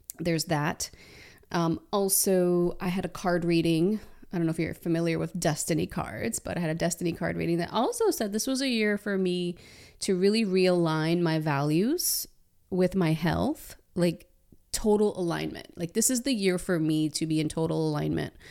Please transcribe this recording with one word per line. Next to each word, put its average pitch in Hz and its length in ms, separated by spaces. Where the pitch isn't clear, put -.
there's 165 260
that. - 460
Um, 170 300
also, 180 880
I 185 80
had 185 160
a 180 40
card 175 360
reading. 165 560
I 180 60
don't 165 80
know 160 40
if 160 80
you're - 160
familiar 165 440
with 165 200
destiny 160 480
cards, - 520
but - 180
I 180 40
had 165 100
a 160 40
destiny 170 380
card 170 240
reading 165 220
that 170 140
also 403 380
said 208 220
this 214 140
was 262 140
a 277 80
year 214 280
for 202 220
me 180 380
to 196 160
really 202 280
realign 175 760
my 160 180
values 156 880
with 180 240
my 170 180
health, 170 640
like, - 340
total 208 460
alignment. 156 580
Like, 170 160
this 220 180
is 247 120
the 277 100
year 190 260
for 175 220
me 156 300
to 160 160
be 156 120
in 156 100
total 160 400
alignment 151 460